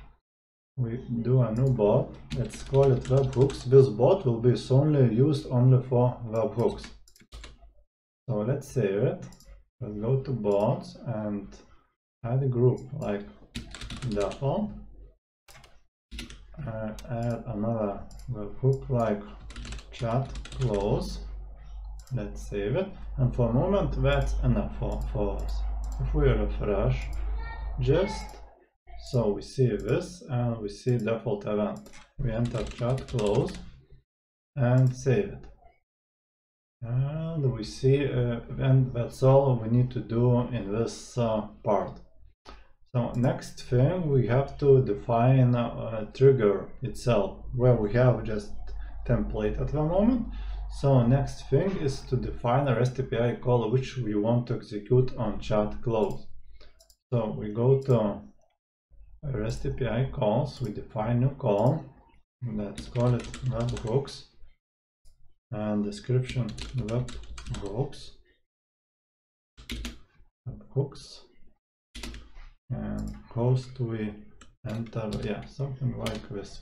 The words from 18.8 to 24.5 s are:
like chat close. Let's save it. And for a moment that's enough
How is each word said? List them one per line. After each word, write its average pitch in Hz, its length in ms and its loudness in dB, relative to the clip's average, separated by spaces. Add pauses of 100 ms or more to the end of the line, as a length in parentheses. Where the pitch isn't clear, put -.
like 113 320 0 (720)
chat 120 400 -2 (260)
close. 120 600 0 (960)
Let's 101 340 -8
save 104 280 -2
it. 202 120 -2 (300)
And 127 160 2
for 120 160 0
a - 20 0
moment 156 480 2
that's 135 340 2 (100)
enough 104 340 0